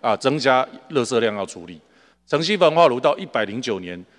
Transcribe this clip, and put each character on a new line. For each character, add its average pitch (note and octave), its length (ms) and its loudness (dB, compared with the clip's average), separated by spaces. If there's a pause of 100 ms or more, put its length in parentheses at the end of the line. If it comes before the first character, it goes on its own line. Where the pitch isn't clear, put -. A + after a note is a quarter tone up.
啊， A2 160 0
增 C#3 220 -2
加 B2+ 280 2 (240)
垃 C#3+ 120 -2
圾 A#2+ 160 -2
量 A2 180 0
要 G2 80 -6
处 F2 220 -14
理。 F2 140 -18 (460)
城 D3 160 -2
西 G3+ 140 0
焚 E3 180 4
化 E3+ 120 6
炉 - 140 2
到 D3 180 2
一 F#3+ 60 -10
百 A2+ 200 -2
零 G#2 160 -6
九 G#2 200 -4
年 F2+ 220 -12 (160)